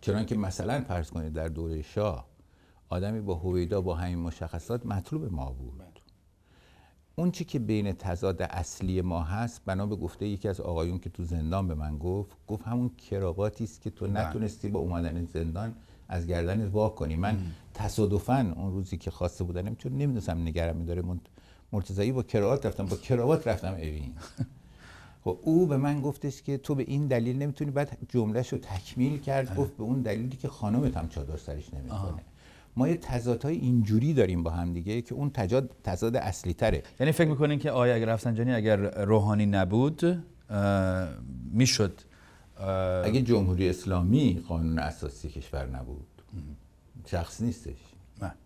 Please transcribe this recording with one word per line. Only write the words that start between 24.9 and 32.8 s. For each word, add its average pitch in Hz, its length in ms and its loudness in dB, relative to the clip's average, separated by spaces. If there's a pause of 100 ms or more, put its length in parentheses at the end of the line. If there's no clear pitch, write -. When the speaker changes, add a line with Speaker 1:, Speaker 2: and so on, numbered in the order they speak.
Speaker 1:
خب 90 180 -2
او 165 240 6
به 143 100 2
من 143 240 2
گفتش 139 420 -4
که 139 160 -2
تو 147 160 -2
به 135 120 0
این 143 200 0
دلیل 123 320 2
نمی‌تونی، 143 320 -2
بعد 143 280 -2 (100)
جمله‌شو 120 500 0
تکمیل 123 600 -2
کرد، 135 300 0
Speaker 2:
آره. 95 80 -4
Speaker 1:
گفت 139 200 -2
به 110 60 -6
اون 123 200 0
دلیلی 117 340 -2
که 135 120 -6
خانومت 120 480 0
هم 80 120 -4
چادر 76 280 -6
سرش 73 380 -10
نمی‌کنه. 65 180 -8
Speaker 2:
آها. 95 280 -4 (560)
Speaker 1:
ما 127 120 4